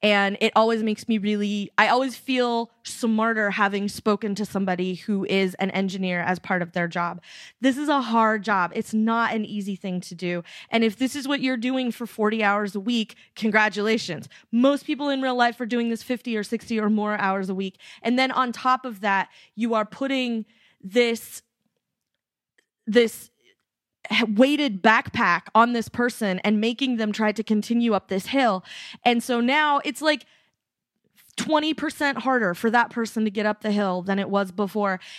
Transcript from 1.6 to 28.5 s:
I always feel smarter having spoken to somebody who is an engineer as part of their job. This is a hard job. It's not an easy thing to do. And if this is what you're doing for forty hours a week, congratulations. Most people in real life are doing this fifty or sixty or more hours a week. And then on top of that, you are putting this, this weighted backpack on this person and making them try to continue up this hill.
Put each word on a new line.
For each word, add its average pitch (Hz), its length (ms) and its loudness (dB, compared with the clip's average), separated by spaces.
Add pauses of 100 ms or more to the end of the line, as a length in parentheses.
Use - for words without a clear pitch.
I 214 120 6
always 247 280 2
feel 240 540 -2 (140)
smarter 220 680 0
having 202 380 0
spoken 202 480 -2
to 208 100 -4
somebody 185 500 -2
who 196 300 -2
is 190 300 0
an 196 160 -2
engineer 185 500 -2
as 180 160 0
part 180 240 -2
of 170 120 -6
their 175 140 -2
job. 175 320 -4 (420)
This 254 160 2
is 294 120 -2
a 285 120 2
hard 220 420 2
job. 185 320 0
It's - 180 -4
not 226 400 2
an 220 100 -2
easy 208 320 -6
thing 180 260 -6
to - 120 -14
do. 175 300 -4 (260)
And 226 140 2
if 220 140 0
this 254 180 -2
is 277 120 -6
what 277 140 0
you're 262 160 0
doing 254 340 -2
for 233 140 -8
forty 214 380 0
hours 202 320 0
a 208 40 -2
week, 220 360 -2 (200)
congratulations. 214 920 0 (220)
Most 269 340 4
people 285 240 -4
in 269 120 -2
real 254 140 0
life 240 240 2
are 254 60 -4
doing 233 240 -2
this 226 140 -4
fifty 233 340 -4
or 208 60 -2
sixty 220 360 -4
or 214 100 2
more 208 280 0
hours 196 320 0
a 196 60 -4
week. 190 240 -6 (240)
And 247 160 2
then 262 120 2
on 247 200 0
top 254 340 0
of 220 160 -8
that, 196 280 0 (260)
you 226 180 0
are 214 120 0
putting 247 600 -2 (340)
this, 233 600 -2 (1400)
this 226 460 2 (960)
weighted 262 540 4
backpack 220 640 2 (120)
on 233 180 6
this 233 140 -2
person 220 520 -2
and 208 200 2
making 240 380 0
them 220 140 -2
try 214 200 0
to 208 120 -4
continue 226 500 2
up 190 140 0
this 190 200 -2
hill. 233 360 2 (420)